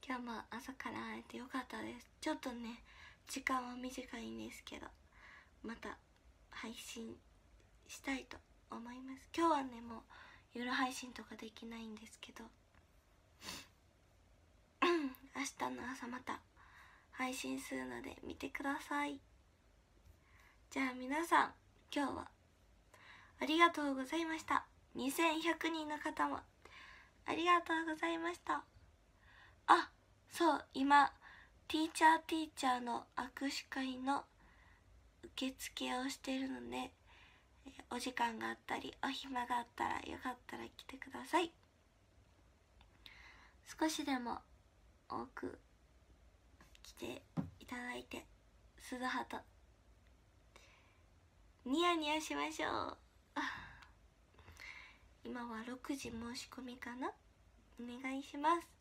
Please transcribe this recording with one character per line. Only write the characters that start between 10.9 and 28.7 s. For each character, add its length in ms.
信 220
と 100
か 140
で 140
き 140
な 120
い 100
ん 80
で 120
す 120
け 140
ど、 100
<clears throat> 0
明 80
日 880
の 140
朝 180
ま 120
た 220
配 220
信 280
す 120
る 120
の 160
で 220
見 120
て 140
く 140
だ 180
さ 240
い。 160
じ 100
ゃ 80
あ 40
皆 320
さ 200
ん、 100
今 180
日 100
は 120
あ 60
り 140
が 120
と 220
う 20
ご 80
ざ 140
い 80
ま 120
し 60
た。 240
二 160
千 300
百 300
人 180
の 120
方 280
も 140
あ 80
り 120
が 160
と 200
う 40
ご 100
ざ 140
い 80
ま 160
し 80
た。 240